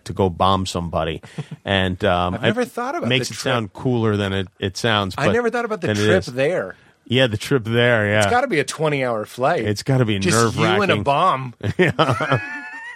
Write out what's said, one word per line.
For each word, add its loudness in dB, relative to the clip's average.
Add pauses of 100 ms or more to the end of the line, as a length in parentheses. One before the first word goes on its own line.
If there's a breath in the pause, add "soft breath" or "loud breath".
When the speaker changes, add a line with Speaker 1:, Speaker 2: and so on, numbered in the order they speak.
Speaker 1:
to -10
go 2
bomb 2
somebody. -4 (220 loud breath)
Speaker 2:
<laughs> -18
Speaker 1:
And, 0
um, 2
Speaker 2:
I've -6
never 0
Speaker 1:
it -4
Speaker 2:
thought -6
about -4
Speaker 1:
makes 0
Speaker 2:
the -10
Speaker 1:
it -12
Speaker 2:
trip. -4
Speaker 1:
sound -4
cooler 0
than -2
it, -2 (100)
it -6
sounds, 0
Speaker 2:
I -2
Speaker 1:
but 2
Speaker 2:
never 0
thought -2
about -8
the -2
Speaker 1:
then 0
it 2
Speaker 2:
trip 4
Speaker 1:
is. -6
Speaker 2:
there. -2 (340 soft breath)
Speaker 1:
Yeah, 4
the -2
trip 0
there, 2
yeah. 2
Speaker 2:
It's 4
gotta 2
be 0
a 0
twenty-hour -2
flight. -2
Speaker 1:
It's -2
gotta 2
be 2
Speaker 2:
Just 2
you 2
and 2
a 2
Speaker 1:
nerve-wracking. 0
Speaker 2:
bomb. 0 (120)
Speaker 1:
<laughs> -2
Yeah. 2 (160)
Speaker 2:
<laughs> -12 (320)